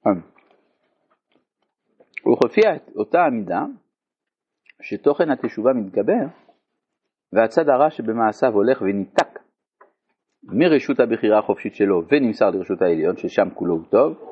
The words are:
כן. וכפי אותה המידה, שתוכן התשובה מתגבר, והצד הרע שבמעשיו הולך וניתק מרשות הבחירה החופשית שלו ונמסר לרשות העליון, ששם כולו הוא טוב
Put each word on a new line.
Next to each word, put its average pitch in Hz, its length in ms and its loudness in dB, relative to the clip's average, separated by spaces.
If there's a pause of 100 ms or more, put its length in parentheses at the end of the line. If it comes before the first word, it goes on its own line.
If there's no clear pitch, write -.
כן. 98 160 0 (2000)
וכפי 127 300 2 (340)
אותה 107 260 0
המידה, 120 440 -2 (1160)
שתוכן 143 480 -2
התשובה 123 440 -2
מתגבר, 107 520 -2 (1080)
והצד 113 360 2
הרע 139 200 4
שבמעשיו 113 640 -2
הולך 107 280 0
וניתק 98 580 -4 (1040)
מרשות 147 560 0
הבחירה 107 400 2
החופשית 104 360 -4
שלו 98 260 2 (100)
ונמסר 120 380 2
לרשות 92 320 -4
העליון, 87 360 0
ששם 92 360 -2
כולו 87 200 -4
הוא 82 180 -6
טוב 147 260 2 (140)